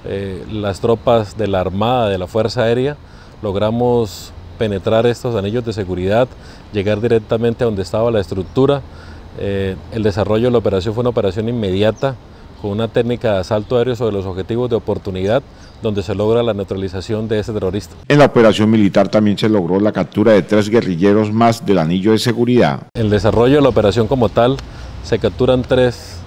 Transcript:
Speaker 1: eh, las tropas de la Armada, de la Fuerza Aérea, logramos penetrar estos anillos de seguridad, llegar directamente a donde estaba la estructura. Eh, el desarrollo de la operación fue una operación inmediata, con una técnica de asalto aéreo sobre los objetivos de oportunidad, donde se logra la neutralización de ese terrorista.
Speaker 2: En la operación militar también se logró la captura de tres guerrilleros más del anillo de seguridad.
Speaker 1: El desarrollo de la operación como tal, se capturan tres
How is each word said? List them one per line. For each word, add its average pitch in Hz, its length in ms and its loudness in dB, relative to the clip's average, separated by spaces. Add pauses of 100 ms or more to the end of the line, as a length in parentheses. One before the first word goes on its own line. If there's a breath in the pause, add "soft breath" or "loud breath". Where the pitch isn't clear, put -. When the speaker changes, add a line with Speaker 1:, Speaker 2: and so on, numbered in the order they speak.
Speaker 1:
eh, 98 480 -8
las 101 300 -4
tropas 113 560 0
de 107 100 -2
la 98 140 0
Armada, 107 480 0
de 98 80 -2
la 90 100 -6
Fuerza 113 360 -2
Aérea, 127 340 0 (440 loud breath)
logramos 110 920 -2 (240)
penetrar 110 480 0
estos 120 300 -2
anillos 107 300 -2
de 113 60 -6
seguridad, 95 560 -2 (460 loud breath)
llegar 104 260 -2
directamente 113 640 0
a 117 40 0
donde 98 160 -2
estaba 110 280 -2
la 110 80 2
estructura. 131 640 0 (580 loud breath)
Eh, 98 380 -4 (160)
el 110 100 -4
desarrollo 107 440 0
de 123 40 2
la 117 60 2
operación 104 360 0
fue 117 80 -4
una 120 80 0
operación 107 380 -2
inmediata, 110 680 -2 (460 loud breath)
con 104 100 -6
una 110 160 -2
técnica 117 460 -2
de 95 60 0
asalto 107 360 -2
aéreo 120 200 0
sobre 110 180 -2
los 98 140 -4
objetivos 98 420 -4
de 117 60 -2
oportunidad, 101 680 -2 (400 loud breath)
donde 104 220 -2
se 104 100 -4
logra 110 300 0
la 113 100 0
neutralización 98 760 -6
de 107 120 -2
ese 107 120 -6
terrorista. 98 440 -4 (120)
Speaker 2:
En 147 120 4
la 143 60 8
operación 110 440 4
militar 101 400 4
también 104 260 2
se 110 140 0
logró 95 300 2
la 104 120 2
captura 101 420 2
de 95 100 6
tres 104 260 2
guerrilleros 101 640 2
más 113 320 2
del 98 140 4
anillo 90 320 2
de 110 80 4
seguridad. 117 640 2 (120)
Speaker 1:
El 110 160 0
desarrollo 107 460 4
de 151 80 4
la 135 60 6
operación 107 360 2
como 117 240 0
tal, 135 280 2 (460 loud breath)
se - 140 -2
capturan 123 460 0
tres 127 640 -2